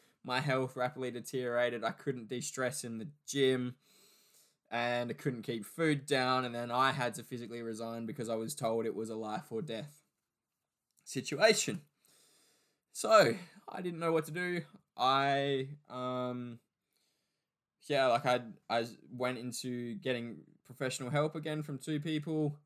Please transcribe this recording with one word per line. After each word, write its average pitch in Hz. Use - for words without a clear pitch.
My 127
health 131
rapidly 127
deteriorated. 120
I 113
couldn't 120
de-stress 127
in 117
the 110
gym, 131
and 120
I -
couldn't 120
keep 117
food 151
down. 127
And 120
then 120
I 131
had 123
to 120
physically 120
resign 113
because 113
I 113
was 113
told 113
it 110
was 110
a 110
life 110
or 110
death 147
situation. 151
So 214
I -
didn't 170
know 165
what 160
to 156
do. 175
I, 139
um, 123
yeah, 135
like, 120
I, 123
I 117
went 127
into 120
getting 117
professional 131
help 151
again 156
from 147
two 151
people. 156